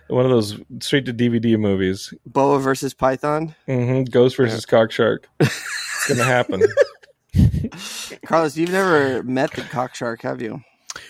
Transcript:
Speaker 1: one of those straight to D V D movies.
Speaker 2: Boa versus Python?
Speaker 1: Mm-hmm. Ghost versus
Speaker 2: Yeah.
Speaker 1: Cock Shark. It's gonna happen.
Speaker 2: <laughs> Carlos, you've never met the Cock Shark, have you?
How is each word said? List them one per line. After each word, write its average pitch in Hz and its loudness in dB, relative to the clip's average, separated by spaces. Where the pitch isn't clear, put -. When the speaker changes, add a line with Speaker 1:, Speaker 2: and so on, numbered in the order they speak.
Speaker 1:
one 127 2
of 131 2
those 107 0
straight 131 0
to 127 -6
D 120 0
V 117 2
D 113 2
movies. 98 0
Speaker 2:
Boa 139 2
versus 135 -2
Python? 147 -2
Speaker 1:
Mm-hmm. 127 0
Ghost 127 4
versus 113 0
Speaker 2:
Yeah. - -8
Speaker 1:
Cock 113 4
Shark. 113 0
It's - -4
gonna 123 0
happen. 123 0
Speaker 2:
<laughs> - 4
Carlos, 156 0
you've 170 -2
never 147 2
met 131 -2
the 123 -10
Cock 123 -6
Shark, 117 -8
have 127 -6
you? 113 -8